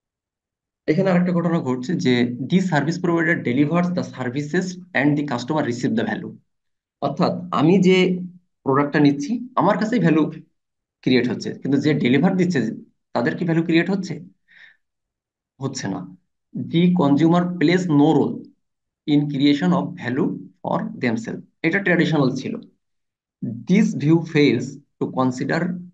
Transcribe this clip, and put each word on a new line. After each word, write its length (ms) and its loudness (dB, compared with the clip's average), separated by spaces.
এখানে 240 2
আরেকটা 200 2
ঘটনা 280 0
ঘটছে 360 -4
যে 460 0
the 180 2
service 420 0
provider 420 0
delivers 500 0
the 100 -4
services 760 -6
and 240 2
the 100 -4
customer 360 -4
receive 340 -4
the 80 0
value। 300 -8
অর্থাৎ 300 -2
আমি 300 4
যে 380 4
প্রোডাক্টটা 360 0
নিচ্ছি 560 0
আমার 220 2
কাছেই 220 -2
ভ্যালু 320 2
ক্রিয়েট 280 2
হচ্ছে, 240 -6
কিন্তু 240 -2
যে 160 2
ডেলিভার 440 2
দিচ্ছে 240 0
তাদের 240 -2
কি 80 -4
ভ্যালু 180 0
ক্রিয়েট 260 0
হচ্ছে? 300 -6
হচ্ছে 280 -8
না। 280 -10
The 360 2
consumer 500 4
plays 300 2
no 260 6
role 300 0
in 180 4
creation 440 2
of 240 -2
value 400 -4
for 640 -8
themselves। 420 -4
এটা 180 0
ট্র্যাডিশনাল 560 2
ছিল। 200 -6
This 500 0
view 220 4
fails 540 2
to 360 -10
consider 540 -2